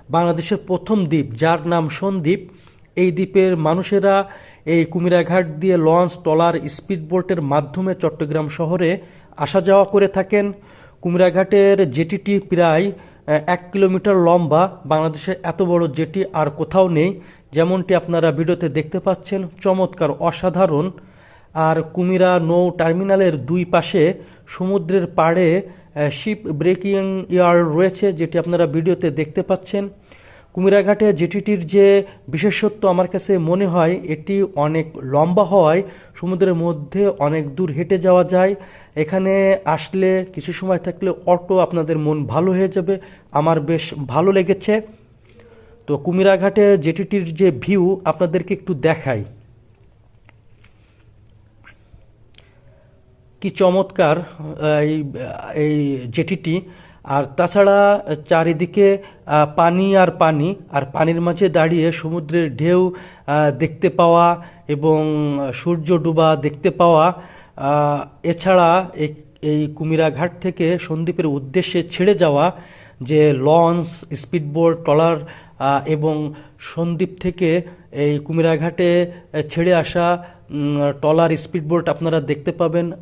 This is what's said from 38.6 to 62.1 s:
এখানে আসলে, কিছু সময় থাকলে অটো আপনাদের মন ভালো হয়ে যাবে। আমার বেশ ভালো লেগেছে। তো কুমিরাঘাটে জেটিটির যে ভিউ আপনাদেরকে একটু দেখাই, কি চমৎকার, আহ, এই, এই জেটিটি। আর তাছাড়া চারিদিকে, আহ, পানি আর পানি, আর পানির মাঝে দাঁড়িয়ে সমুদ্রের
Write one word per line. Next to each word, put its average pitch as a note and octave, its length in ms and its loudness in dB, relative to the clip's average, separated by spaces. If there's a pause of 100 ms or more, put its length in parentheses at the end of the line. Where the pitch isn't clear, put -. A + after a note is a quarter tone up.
এখানে F#3+ 720 0
আসলে, F#3 680 0
কিছু E3 200 -10
সময় F#3 240 -2
থাকলে F3 360 -4 (120)
অটো F3+ 340 0
আপনাদের E3 380 -2
মন D3+ 280 -2
ভালো D#3+ 260 0
হয়ে F#3 160 0
যাবে। F#3+ 320 -4 (320)
আমার D#3 280 2
বেশ D#3 340 -4 (140)
ভালো D#3+ 240 2
লেগেছে। G3 500 0 (1080)
তো D3 100 -2
কুমিরাঘাটে G3 800 2
জেটিটির E3 560 -4
যে F3 180 2
ভিউ F#3 540 0
আপনাদেরকে F3 480 -2
একটু - 200 -6
দেখাই, C#3 500 -2 (4000)
কি G3 80 -4
চমৎকার, F#3 680 2
আহ, D3+ 640 -4
এই, D3+ 220 -2 (520)
এই D3 560 -2
জেটিটি। E3 500 -4 (420)
আর C#3 200 -2 (140)
তাছাড়া G3+ 640 4 (260)
চারিদিকে, F3 680 2 (280)
আহ, D3+ 300 2
পানি F#3 420 4
আর F3+ 140 6
পানি, D#3+ 440 0 (160)
আর C#3+ 100 -2 (120)
পানির E3 280 0
মাঝে E3+ 280 0
দাঁড়িয়ে E3 420 2
সমুদ্রের D#3+ 640 -4